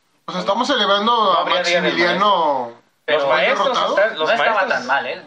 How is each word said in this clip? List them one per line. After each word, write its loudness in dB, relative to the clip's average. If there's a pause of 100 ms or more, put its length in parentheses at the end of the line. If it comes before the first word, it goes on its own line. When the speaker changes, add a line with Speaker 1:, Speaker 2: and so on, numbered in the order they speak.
(260)
Speaker 1:
O -12
sea, -6
estamos -2
celebrando 2
Speaker 2:
No 2
Speaker 1:
a 2
Speaker 2:
habría 0
Día 0
del -4
Speaker 1:
Maximiliano 0 (320)
Speaker 3:
Pero 0
Speaker 2:
Los 0
Speaker 1:
¿fue 2
Speaker 2:
maestros 0
Speaker 1:
derrotado? 0
Speaker 2:
están, 0
los -2
Speaker 3:
no 2
estaba 2
Speaker 2:
maestros -2
Speaker 3:
tan -8
mal, -2
¿eh? -10